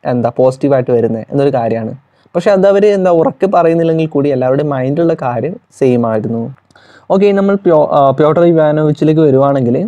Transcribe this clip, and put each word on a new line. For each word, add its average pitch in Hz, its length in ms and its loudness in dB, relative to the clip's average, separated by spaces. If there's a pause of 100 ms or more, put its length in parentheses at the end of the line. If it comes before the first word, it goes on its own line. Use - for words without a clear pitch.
(120)
എന്താ, 120 260 -2
പോസിറ്റീവായിട്ട് 131 580 0
വരുന്നത് 113 340 -2
എന്നൊരു 143 260 0
കാര്യമാണ്. 113 360 -4 (420)
പക്ഷെ 175 220 0
അതവർ, 196 280 2 (120)
എന്താ, 180 240 0
ഉറക്കെ 190 360 -2
പറയുന്നില്ലെങ്കിൽ 165 580 0
കൂടി 143 200 0
എല്ലാവരുടെയും 135 400 -2
മൈൻഡിലുള്ള 147 500 -2
കാര്യം 123 300 -4 (240)
സെയിം 123 320 2
ആയിരുന്നു. 110 320 -4 (720)
ഓക്കെ, 196 160 2 (100)
നമ്മൾ 196 160 0 (100)
പ്യോ-, 156 220 2 (100)
ആ, 143 40 4 (180)
പ്യോട്ടർ 151 240 2 (100)
ഇവാനോവിച്ചിലേക്ക് 156 760 0
വരുവാണെങ്കിൽ 135 480 0 (100)